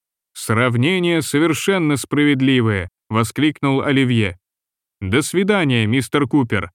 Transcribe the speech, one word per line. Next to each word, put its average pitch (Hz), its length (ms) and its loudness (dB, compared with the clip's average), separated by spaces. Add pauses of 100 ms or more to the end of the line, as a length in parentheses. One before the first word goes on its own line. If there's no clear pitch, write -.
(340)
«Сравнение 139 880 0
совершенно 156 760 0
справедливое», 131 920 0 (200)
воскликнул 135 720 0
Оливье. 123 560 0 (640)
«До 101 200 0
свидания, 170 680 0
мистер 135 400 0
Купер. 113 480 -2